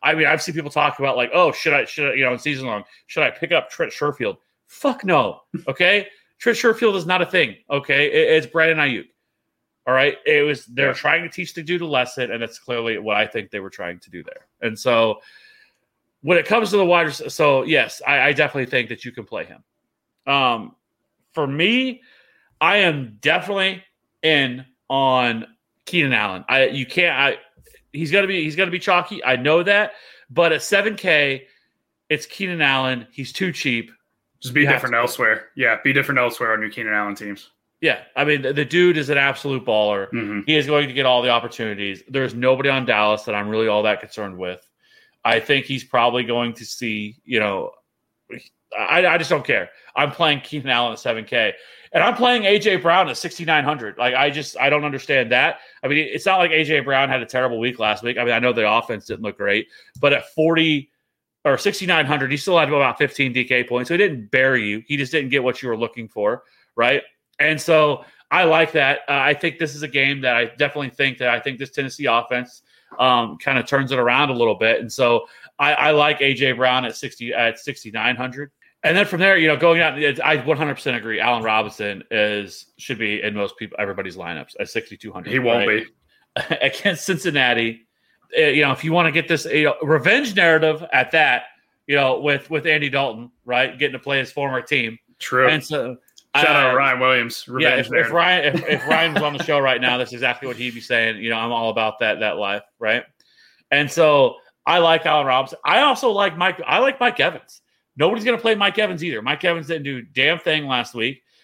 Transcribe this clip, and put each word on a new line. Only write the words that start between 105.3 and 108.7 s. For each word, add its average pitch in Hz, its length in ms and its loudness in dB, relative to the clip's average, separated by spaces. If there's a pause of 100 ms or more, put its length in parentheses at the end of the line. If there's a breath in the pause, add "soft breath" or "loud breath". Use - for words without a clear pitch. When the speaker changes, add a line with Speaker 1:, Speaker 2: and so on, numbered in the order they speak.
Speaker 1:
I 180 160 4
also 277 300 2
like 196 260 0
Mike. 180 300 -2
I 160 140 2
like 269 200 0
Mike 240 200 0
Evans. - 420 -4 (340)
Nobody's 196 260 2
gonna 233 140 2
play 226 180 2
Mike 202 240 0